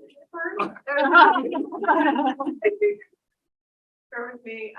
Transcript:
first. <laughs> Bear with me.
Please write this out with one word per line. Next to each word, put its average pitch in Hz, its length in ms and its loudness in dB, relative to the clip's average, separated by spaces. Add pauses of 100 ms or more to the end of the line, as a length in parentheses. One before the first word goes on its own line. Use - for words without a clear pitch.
(320)
first. 359 400 -4
<laughs> 302 2250 2 (1080)
Bear 240 220 -8
with 240 100 -18
me. 220 360 -10